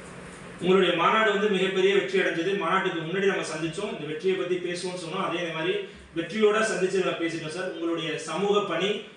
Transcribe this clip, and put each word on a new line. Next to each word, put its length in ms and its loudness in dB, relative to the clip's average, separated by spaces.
உங்களுடைய 340 6
மாநாடு 360 4
வந்து 180 2
மிகப்பெரிய 440 4
வெற்றி 260 2
அடைஞ்சது. 380 0
மாநாட்டுக்கு 420 0
முன்னாடி 260 -2
நம்ம 180 2
சந்திச்சோம், 500 -4
இந்த 120 -8
வெற்றியை 320 0
பத்தி 180 -2
பேசுவோம்னு 500 -6
சொன்னோம். 220 -4
அதே 240 -4
மாதிரி 200 -2
வெற்றியோட 460 2
சந்திச்சு 420 2
நம்ம 80 0
பேசிட்டோம் 360 -4
சார். 240 -6
உங்களுடைய 480 -4
சமூக 400 0
பணி, 420 0